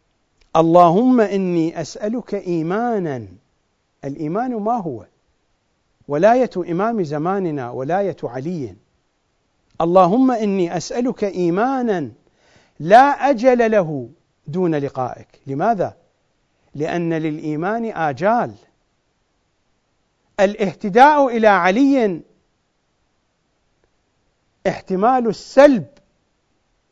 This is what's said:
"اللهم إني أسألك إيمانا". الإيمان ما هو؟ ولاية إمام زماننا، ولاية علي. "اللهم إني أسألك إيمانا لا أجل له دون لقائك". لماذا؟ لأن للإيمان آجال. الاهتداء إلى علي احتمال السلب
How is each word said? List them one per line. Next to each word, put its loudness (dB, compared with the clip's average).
"اللهم 4
إني -2
أسألك -8
إيمانا". -4
الإيمان -6
ما -4
هو؟ -10
ولاية 2
إمام -4
زماننا، -4
ولاية -4
علي. -10
"اللهم 4
إني -2
أسألك -4
إيمانا -2
لا 4
أجل 2
له -2
دون -2
لقائك". -8
لماذا؟ -2
لأن -4
للإيمان -6
آجال. -2
الاهتداء 2
إلى 4
علي 2
احتمال 0
السلب 4